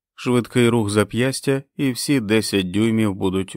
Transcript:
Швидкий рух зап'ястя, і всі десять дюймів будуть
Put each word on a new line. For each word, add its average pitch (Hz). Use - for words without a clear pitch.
Швидкий 123
рух 113
зап'ястя, 127
і 139
всі 139
десять 101
дюймів 110
будуть 95